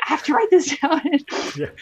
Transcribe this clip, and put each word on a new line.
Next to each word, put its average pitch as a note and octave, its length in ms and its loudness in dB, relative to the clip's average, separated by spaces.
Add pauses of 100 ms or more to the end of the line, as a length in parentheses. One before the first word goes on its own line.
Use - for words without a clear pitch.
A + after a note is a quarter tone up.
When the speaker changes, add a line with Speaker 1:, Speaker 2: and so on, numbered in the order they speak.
Speaker 1:
I - 40 -4
have D#4 140 -2
to D4 100 0
write A4 160 2
this D#4+ 260 4
<laughs> - 60 -12
down." C#4+ 180 2 (560)
Speaker 2:
Yeah. D3 140 -6 (120)